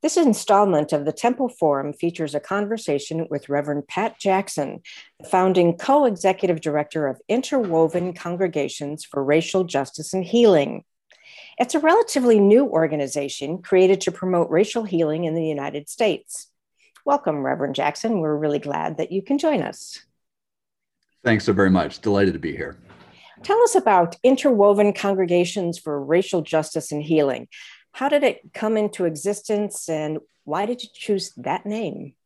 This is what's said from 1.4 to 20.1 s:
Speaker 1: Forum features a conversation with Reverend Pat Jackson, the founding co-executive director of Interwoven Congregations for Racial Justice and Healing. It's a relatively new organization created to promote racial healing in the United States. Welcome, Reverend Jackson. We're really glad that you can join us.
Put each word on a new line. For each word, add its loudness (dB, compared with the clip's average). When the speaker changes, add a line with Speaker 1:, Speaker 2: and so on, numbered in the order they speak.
Speaker 1:
Forum 0
features -4
a -2
conversation -4
with -8
Reverend -4
Pat -6
Jackson, -2
the -20
founding 4
co-executive 0
director -2
of -6
Interwoven 0
Congregations -6
for -6
Racial 2
Justice -4
and -2
Healing. 4
It's -2
a 2
relatively 4
new 6
organization -4
created 4
to -2
promote -2
racial 0
healing -2
in -2
the -2
United -6
States. -4
Welcome, 0
Reverend -4
Jackson. -2
We're 0
really -2
glad -6
that -6
you -4
can -2
join 0
us. -12